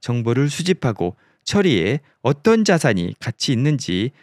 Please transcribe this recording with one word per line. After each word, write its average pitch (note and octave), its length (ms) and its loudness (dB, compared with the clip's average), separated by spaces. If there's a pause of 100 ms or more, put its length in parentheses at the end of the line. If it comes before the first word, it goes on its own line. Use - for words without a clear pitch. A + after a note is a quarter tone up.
정보를 A#2+ 500 -2
수집하고 C#3 680 -2 (280)
처리해 C#3 560 0 (200)
어떤 A3 440 2
자산이 A#2 540 2
가치 - 340 -4
있는지 B2 580 -2 (120)